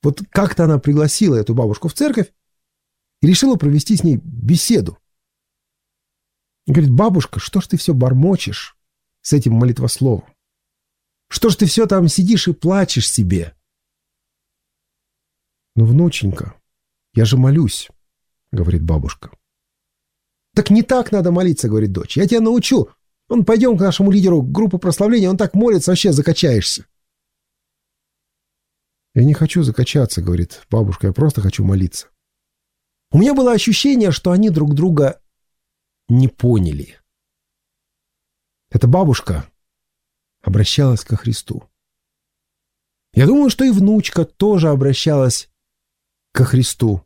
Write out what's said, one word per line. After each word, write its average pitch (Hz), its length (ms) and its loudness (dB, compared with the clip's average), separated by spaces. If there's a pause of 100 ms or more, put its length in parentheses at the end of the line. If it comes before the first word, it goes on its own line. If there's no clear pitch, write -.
Вот 143 260 -2
как-то 190 360 0
она 156 120 2
пригласила 147 580 0
эту 110 200 -2
бабушку 117 320 -2
в 147 60 -6
церковь 277 380 -2 (920)
и 143 60 4
решила 240 280 2
провести 147 400 0
с - 80 -2
ней 156 140 2
беседу. 143 840 -2 (1700)
Говорит: 143 240 4
«Бабушка, 185 480 0
что - 220 -4
ж - 60 -10
ты 185 100 -4
всё - 180 -2
бормочешь 127 800 -2 (440)
с - 120 -4
этим 123 200 0
молитвословом? 120 720 -2 (1040)
Что - 200 -2
ж 180 60 0
ты 214 100 0
всё 220 220 0
там 185 200 2
сидишь 190 400 0
и 175 60 -2
плачешь 180 560 -2
себе?» 87 460 -4 (2250)
«Ну, 113 100 2
внученька, 123 680 -2 (600)
я 113 100 2
же 127 120 0
молюсь», 135 520 0 (600)
говорит 85 320 -2
бабушка. 78 480 -4 (1200)
«Так - 160 0
не 220 140 6
так 247 280 0
надо 180 200 0
молиться», 175 380 0
говорит 107 220 0
дочь. - 260 -6
«Я 190 100 0
тебя 233 140 0
научу. 226 480 0 (400)
Вон, 233 160 0
пойдём 226 320 2
к 160 40 0
нашему 196 300 2
лидеру 185 300 4
группы 175 360 -2
прославления, 196 520 0
он 190 80 -2
так 190 160 -4
молится, 202 380 2
вообще 180 200 0
закачаешься». 139 760 0 (2250)
«Я 120 100 2
не 147 100 4
хочу 160 300 0
закачаться», 123 580 -2
говорит 87 480 -4
бабушка, 104 380 -2
«я 95 60 -2
просто 147 260 -2
хочу 98 240 -2
молиться». 95 440 -2 (1040)
У 143 80 4
меня 269 140 4
было 254 200 2
ощущение, 226 580 0
что 175 200 -2
они 208 180 2
друг 156 240 0
друга 147 480 0 (880)
не 127 180 4
поняли. 90 720 -4 (1700)
Эта 120 200 0
бабушка 131 600 0 (920)
обращалась 107 640 0
ко 110 100 -4
Христу. - 480 -8 (1500)
Я 131 140 4
думаю, 277 220 4
что - 140 -2
и 262 80 2
внучка 196 540 0
тоже 190 440 0
обращалась 139 800 0 (840)
ко 127 100 2
Христу. 123 640 -2